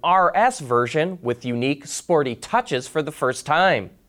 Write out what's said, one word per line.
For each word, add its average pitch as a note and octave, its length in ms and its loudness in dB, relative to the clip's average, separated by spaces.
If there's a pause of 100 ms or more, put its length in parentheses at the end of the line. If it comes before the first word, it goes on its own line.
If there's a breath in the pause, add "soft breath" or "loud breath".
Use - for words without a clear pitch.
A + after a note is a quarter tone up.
R F3+ 320 4
S A#3+ 240 2
version C#3 600 0
with A#2+ 240 -4
unique B2+ 400 -2
sporty C#3+ 520 0
touches - 500 -4
for D#3 160 -4
the C3 100 -8
first C3 320 -2
time. D3+ 460 2 (180)